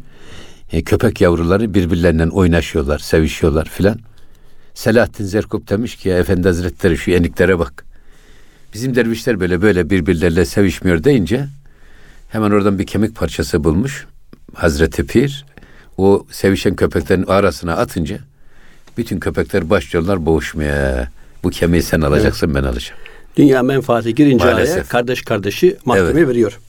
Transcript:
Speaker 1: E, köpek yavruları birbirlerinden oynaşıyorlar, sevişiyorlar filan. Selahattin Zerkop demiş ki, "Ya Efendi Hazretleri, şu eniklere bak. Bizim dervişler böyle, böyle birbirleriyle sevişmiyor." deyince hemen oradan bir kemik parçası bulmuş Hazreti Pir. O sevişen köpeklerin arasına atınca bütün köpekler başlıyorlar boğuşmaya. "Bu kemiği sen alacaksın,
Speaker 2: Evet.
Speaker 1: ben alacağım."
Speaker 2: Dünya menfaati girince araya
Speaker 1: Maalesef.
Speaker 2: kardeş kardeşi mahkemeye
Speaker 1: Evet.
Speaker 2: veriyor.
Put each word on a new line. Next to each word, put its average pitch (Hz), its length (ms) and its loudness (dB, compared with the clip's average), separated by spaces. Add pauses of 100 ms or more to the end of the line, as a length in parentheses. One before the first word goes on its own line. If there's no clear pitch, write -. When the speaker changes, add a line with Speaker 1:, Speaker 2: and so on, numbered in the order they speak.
(760)
Speaker 1:
E, 82 80 0
köpek - 380 0
yavruları 90 540 2
birbirlerinden 85 540 2
oynaşıyorlar, 82 720 0
sevişiyorlar 78 680 0
filan. 104 300 0 (760)
Selahattin 113 500 0
Zerkop 98 460 -4
demiş 104 260 -4
ki, - 120 -6
"Ya 90 100 2
Efendi 90 300 0
Hazretleri, 87 500 0
şu - 120 -4
eniklere 87 480 2
bak. - 260 -6 (880)
Bizim 123 200 -6
dervişler 113 460 0
böyle, 90 220 0
böyle 90 280 4
birbirleriyle 85 540 2
sevişmiyor." 90 600 0
deyince 131 420 0 (840)
hemen 107 220 0
oradan 101 280 2
bir 98 80 -2
kemik 110 300 -2
parçası 82 480 -2
bulmuş 95 420 -2 (480)
Hazreti 80 520 0
Pir. 139 380 0 (540)
O 98 320 2
sevişen 95 460 0
köpeklerin 92 500 0
arasına 92 500 0
atınca 92 420 -4 (800)
bütün 104 220 -6
köpekler 90 500 -4
başlıyorlar 87 560 -2
boğuşmaya. 71 840 -2 (340)
"Bu - 60 0
kemiği 85 320 0
sen - 180 -2
alacaksın, 71 460 0
Speaker 2:
Evet. 71 160 -2
Speaker 1:
ben 67 60 0
alacağım." - 320 -8 (360)
Speaker 2:
Dünya 135 260 4
menfaati 120 520 0
girince 135 300 4
araya - 80 4
Speaker 1:
Maalesef. 90 360 0
Speaker 2:
kardeş 123 340 -2
kardeşi 104 600 0
mahkemeye 98 340 4
Speaker 1:
Evet. 160 100 4
Speaker 2:
veriyor. 120 300 0 (100)